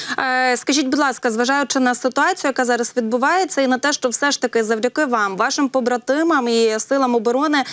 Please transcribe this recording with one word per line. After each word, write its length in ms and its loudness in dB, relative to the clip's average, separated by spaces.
Е, 380 0
скажіть, 300 0
будь 120 0
ласка, 320 0
зважаючи 480 0
на 160 2
ситуацію, 540 0
яка 160 0
зараз 320 0
відбувається, 640 0
і 60 2
на 100 2
те, 160 0
що 160 -2
все 220 0
ж 100 -4
таки 220 0
завдяки 420 0
вам, 320 -2
вашим 320 0
побратимам 800 0
і 320 2
силам 360 0
оборони, 580 2